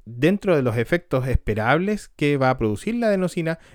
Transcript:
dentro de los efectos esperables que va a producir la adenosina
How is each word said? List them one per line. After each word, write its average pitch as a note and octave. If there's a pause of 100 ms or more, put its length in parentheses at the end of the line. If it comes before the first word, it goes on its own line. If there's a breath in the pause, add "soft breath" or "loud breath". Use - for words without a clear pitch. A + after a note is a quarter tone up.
dentro D#3+
de C#3+
los A#2
efectos C3
esperables B2+
que C#3+
va C3
a C3
producir A2
la A#3
adenosina F3+ (180 soft breath)